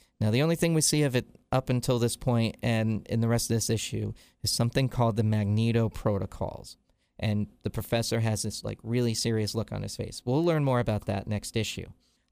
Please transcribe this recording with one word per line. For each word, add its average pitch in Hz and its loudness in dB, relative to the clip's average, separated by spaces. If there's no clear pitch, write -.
Now, 107 2
the 123 4
only 165 2
thing 165 2
we 160 4
see 151 2
of 127 2
it 120 0
up 131 0
until 123 2
this 117 2
point 117 0
and 110 0
in 113 0
the 117 2
rest 117 2
of 113 2
this 110 0
issue 107 -4
is - -2
something 127 0
called 117 2
the 113 2
Magneto 107 2
Protocols. - -4
And 104 -2
the - -4
professor 117 -2
has 110 0
this, 107 -8
like, 107 -8
really 117 0
serious 110 0
look 110 -4
on 104 -6
his 101 -10
face. - -8
We'll 139 0
learn 160 2
more 127 2
about 107 0
that 101 -4
next 104 -4
issue. - -4